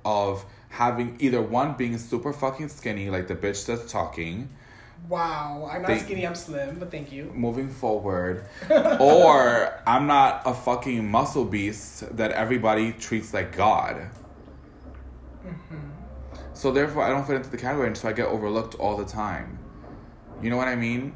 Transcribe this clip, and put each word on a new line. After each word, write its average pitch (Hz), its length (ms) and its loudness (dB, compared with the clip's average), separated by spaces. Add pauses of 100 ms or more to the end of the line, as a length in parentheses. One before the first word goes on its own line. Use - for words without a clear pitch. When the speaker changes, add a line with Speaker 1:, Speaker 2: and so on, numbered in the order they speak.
Speaker 1:
of 101 400 0 (260)
having 120 520 0
either 123 200 4
one, 127 360 0
being 120 220 -2
super 123 340 -4
fucking 143 340 -4
skinny, 104 420 -6
like 92 180 -2
the 90 80 -4
bitch 98 300 -4
that's 117 260 -4
talking. 90 580 -4 (580)
Speaker 2:
Wow, 151 640 -4
I'm 180 120 -6
not 185 80 -4
Speaker 1:
Thank - 120 2
Speaker 2:
skinny, 185 240 -4
I'm 170 80 -6
slim, 147 440 -6
but 175 120 -10
thank 143 220 -10
you. 143 200 -12
Speaker 1:
Moving 123 360 -2
forward. 95 760 -2 (120)
Speaker 2:
<laughs> - 120 -6 (300)
Speaker 1:
Or 135 720 8 (120)
I'm 143 220 4
not 139 380 6
a 127 80 0
fucking 120 560 -2
muscle 127 360 2
beast 104 720 -4
that 110 140 2
everybody 113 600 2
treats - 400 -4
like 92 220 -2
God. 95 540 2 (1400)
Speaker 2:
Mm-hmm. 160 340 -14 (760)
Speaker 1:
So 135 200 0
therefore, 147 300 2
I 95 60 2
don't 139 160 0
fit 139 120 0
into 120 120 -6
the 117 80 -8
category, 127 300 0
and 107 100 -2
so 113 120 -2
I - 20 0
get 113 160 0
overlooked 110 480 -2
all 104 220 0
the 101 80 -4
time. 95 540 -6 (840)
You 113 100 0
know 123 60 2
what 127 100 2
I 123 80 0
mean? 120 400 -2